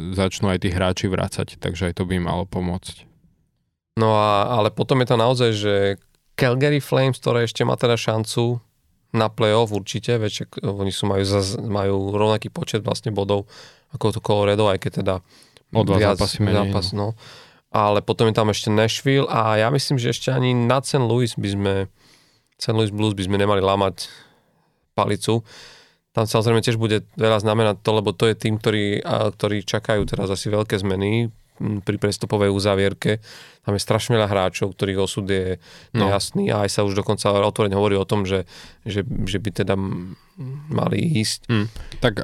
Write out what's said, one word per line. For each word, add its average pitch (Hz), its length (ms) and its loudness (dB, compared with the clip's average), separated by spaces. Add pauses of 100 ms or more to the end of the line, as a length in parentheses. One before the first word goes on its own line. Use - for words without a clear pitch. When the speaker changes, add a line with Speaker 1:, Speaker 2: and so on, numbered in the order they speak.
(120)
Speaker 1:
začnú 95 360 0
aj 92 100 2
tí 98 100 -2
hráči 92 380 0
vrácať, 92 500 -4
takže 90 300 -4
aj 85 80 -4
to 101 80 -4
by 92 140 -2
im 87 80 -2
malo 87 200 -4
pomôcť. 92 600 -8 (920)
Speaker 2:
No 110 180 4
a, 104 160 4 (240)
ale 107 160 2
potom - 260 0
je 127 100 2
to 123 100 2
naozaj, 120 360 4
že 104 220 0 (580)
Calgary 135 460 2
Flames, 135 400 0
ktoré 120 260 0
ešte - 180 -4
má 123 120 0
teda 120 200 2
šancu 113 600 -2 (540)
na 110 160 2
play-off 110 440 2
určite, 104 460 -2
veď 107 140 -2
však - 200 -10 (120)
oni 98 260 -4
sú, 92 160 -4
majú 98 180 2
zas-, 98 360 2
majú 98 520 0
rovnaký 107 380 2
počet - 320 -4
vlastne 113 300 -4
bodov 101 340 0 (460)
ako 107 220 -2
to - 100 -8
Colorado, 104 420 2
aj 98 140 2
keď - 180 -6
teda 98 180 -2 (560)
Speaker 1:
O 110 120 4
dva 98 160 2
Speaker 2:
viac 104 160 4
Speaker 1:
zápasy 98 260 -2
menej, 107 220 2
Speaker 2:
zápas, 98 280 -2
Speaker 1:
no. 104 220 -2
Speaker 2:
no. 110 40 -20 (520)
Ale 104 320 2
potom - 240 0
je 110 100 4
tam 110 140 4
ešte 104 200 -2
Nashville 113 580 2
a 110 300 0
ja 110 120 4
myslím, 139 280 0
že 120 140 -2
ešte - 200 -6
ani 127 220 0
na 123 280 2
Saint 135 220 0
Louis 120 280 2
by 104 200 -4
sme, 98 240 -2 (800)
Saint - 200 -4
Louis 110 140 2
Blues 104 240 0
by 98 120 -4
sme 101 120 0
nemali 101 240 2
lámať 98 480 0 (840)
palicu. 110 520 0 (680)
Tam 113 140 0
samozrejme 113 360 2
tiež 117 160 0
bude 107 280 0 (100)
veľa 110 240 2
znamenať 107 400 2
to, - 140 -2
lebo 107 180 0
to 113 160 0
je 110 80 4
tým, 107 220 -2
ktorý, 104 440 0
a, 110 280 0
ktorí 104 340 -2
čakajú 107 420 -2
teraz 98 240 -4
asi 98 200 -4
veľké 107 280 -2
zmeny, 101 520 0 (300)
m, 107 200 -4
pri 101 180 -4
prestupovej 101 520 0
uzavierke. 98 720 0 (400)
Tam 101 120 -4
je 101 80 -2
strašne 117 360 0
veľa 107 100 2
hráčov, 98 460 0
ktorých 98 260 -2
osud 95 300 -2
je 92 320 -2 (300)
Speaker 1:
No. 104 180 0
Speaker 2:
nejasný 101 400 -2
a 104 160 0
aj 98 80 -2
sa - 100 0
už 98 140 0
dokonca 104 340 -2
otvorene 101 440 0
hovorí 101 200 2
o 98 100 2
tom, 104 200 0
že, 92 240 -2 (340)
že, 98 220 -4
že 98 340 -4
by 95 160 -6
teda 98 200 -2
m-, 95 420 -6 (520)
mali 117 300 -2 (220)
ísť. - 260 -4
Speaker 1:
Hm. 110 200 0 (340)
Tak 113 240 0